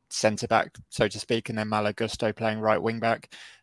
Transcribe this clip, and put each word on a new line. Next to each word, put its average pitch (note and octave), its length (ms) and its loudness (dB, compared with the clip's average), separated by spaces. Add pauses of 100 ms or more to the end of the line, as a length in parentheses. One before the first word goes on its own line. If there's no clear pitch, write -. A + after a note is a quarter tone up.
centre G#2+ 380 0
back, - 300 2 (120)
so A2 200 2
to G#2+ 100 -6
speak, A2+ 300 -2
and A2+ 100 -4
then A2 100 -4
Malo G#2+ 240 0
Gusto A2 400 -2
playing A2 280 -2
right A2 200 4
wing A2+ 200 -2
back, A2+ 340 -2 (280)